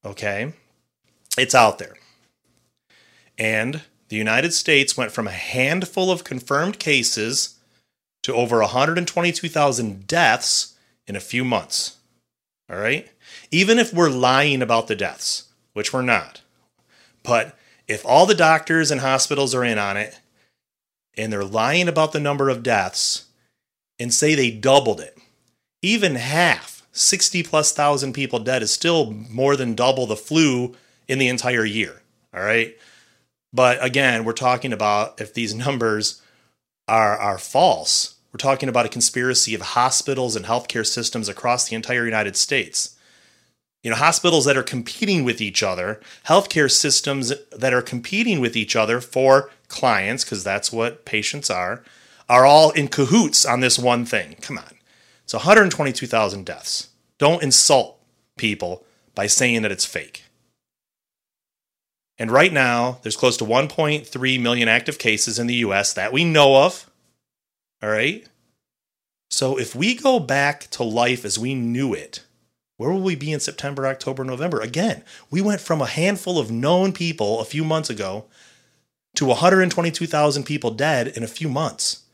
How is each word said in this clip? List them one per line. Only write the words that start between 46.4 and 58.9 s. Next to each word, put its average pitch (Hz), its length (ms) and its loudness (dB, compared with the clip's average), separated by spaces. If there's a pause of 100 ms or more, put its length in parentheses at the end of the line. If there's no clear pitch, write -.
systems 135 600 0 (240)
that 123 160 0
are 123 80 2
competing 180 600 -2
with 117 160 -2
each 110 180 -4
other 117 260 2
for 135 500 4 (180)
clients, 113 560 0
'cause 98 180 -8
that's 101 300 -4
what 113 320 -6
patients 110 440 -6
are, 92 360 -6 (440)
are 123 160 8
all 151 280 10
in 147 160 0
cahoots 151 580 2
on 123 140 0
this 127 180 2
one 123 260 2
thing. 104 380 -6
Come 123 160 -12
on. - 160 -18 (500)
It's - 80 -12
a 117 60 -4
hundred 190 320 6
twenty-two 135 360 -4
thousand 101 380 -2
deaths. - 440 -10 (300)
Don't 156 240 2
insult 135 560 4 (380)
people 95 480 -6 (300)